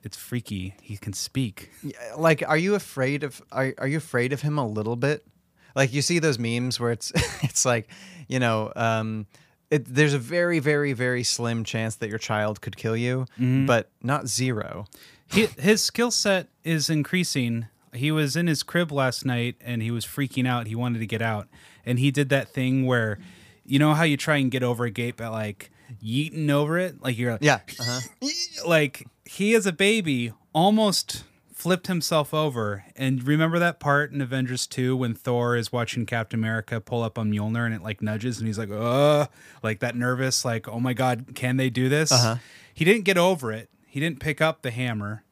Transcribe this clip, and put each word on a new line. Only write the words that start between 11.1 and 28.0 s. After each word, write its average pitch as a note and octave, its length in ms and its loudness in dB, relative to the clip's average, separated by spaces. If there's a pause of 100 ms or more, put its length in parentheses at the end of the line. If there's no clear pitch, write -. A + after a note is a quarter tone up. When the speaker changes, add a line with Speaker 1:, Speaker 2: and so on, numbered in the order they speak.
Speaker 2:
slim A#2 420 -2
chance A2 320 -4
that A2 140 -6
your A2 80 -6
child G#2+ 420 -2
could - 160 -8
kill A2+ 180 -2
you, B2 300 0 (160)
Speaker 1:
Mm-hmm. B2+ 240 4
Speaker 2:
but A#2+ 240 4 (140)
not C3+ 260 -2
zero. A2 560 -4 (460)
Speaker 1:
He, G#3+ 160 4
his G#3 360 2
skill A#3+ 280 0
set F#3+ 380 0 (140)
is D#3 280 0
increasing. C3 800 0 (260)
He C#3 180 0
was D3+ 240 0
in F3 120 2
his D3+ 140 0
crib E3+ 300 0
last C3 320 0
night, A#2+ 380 -2
and A#2+ 180 -4
he A2+ 100 -2
was A#2 140 -2
freaking C3 420 -2
out. B2 200 0
He G#2+ 80 -8
wanted A#2+ 240 -2
to A2+ 80 -4
get A2 160 -2
out. A2 260 -2 (380)
And A#2+ 120 2
he C#3 120 4
did C#3 180 2
that C3+ 220 2
thing C3 340 0
where, A#2 340 0 (460)
you C3+ 140 2
know D3+ 160 6
how D#3 80 2
you D3 160 4
try D3+ 180 0
and C3 140 2
get B2 120 -2
over A#2+ 220 0
a A#2 60 -2
gate A#2+ 260 -6
by, A#2 120 -8
like, A2 420 -6 (340)
yeeting D3 460 -2
over D3 280 2
it? F3+ 240 -4
Like, B2+ 140 -2
you're A#2+ 160 0
like, A2 100 -4
Speaker 2:
Yeah. C#3+ 180 6 (200)
Uh-huh. B2 200 -4 (340)